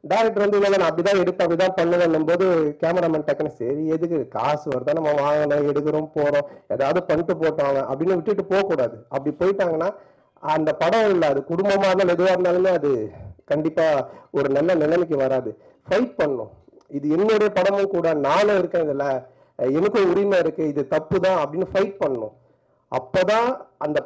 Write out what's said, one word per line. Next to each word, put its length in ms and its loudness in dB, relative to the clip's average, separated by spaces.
டைரக்டர் 340 0
வந்து, 160 2
"இல்லைங்க 200 2
நான் 160 0
அப்படிதான் 260 2
எடுப்பேன், 260 0
அப்படிதான் 300 0
பண்ணுவேன்னும்" 500 2
போது 540 2
கேமராமேன் 460 0
டக்குன்னு, 220 -2
"சரி 380 -4
எதுக்கு, 420 -2
காசு 420 -4
வருதா, 220 -2
நம்ம 200 0
வாங்கணும், 560 2
எடுக்கிறோம், 460 -2
போறோம், 320 0
ஏதாவது 340 0
பண்ணிட்டு 320 0
போட்டோம் 420 0
அவன்" 80 0
அப்படின்னு 300 -2
விட்டுட்டு 300 -2
போகக்கூடாது. 520 0
அப்படி 280 -4
போயிட்டாங்கன்னா 580 0
அந்த 320 0
படம் 380 2
இல்லை, 180 2
அது 200 0
குடும்பமா 420 2
இருந்தாலும் 260 2
எதுவா 140 2
இருந்தாலுமே 360 2
அது 440 0
கண்டிப்பா 640 0
ஒரு 160 0
நல்ல 260 2
நிலைமைக்கு 420 0
வராது. 400 -2
ஃபைட் 280 0
பண்ணணும். 300 -2
இது 200 -6
என்னுடைய 400 2
படமும் 420 0
கூட, 240 0
நானும் 440 2
இருக்கேன் 320 -2
இதுல, 360 -4
எனக்கும் 540 0
உரிமை 280 2
இருக்கு, 300 -2
இது 200 -4
தப்பு 320 -2
தான் 260 0
அப்படின்னு 260 -6
ஃபைட் 240 -2
பண்ணணும். 260 -4
அப்பதான் 720 0
அந்த 280 -4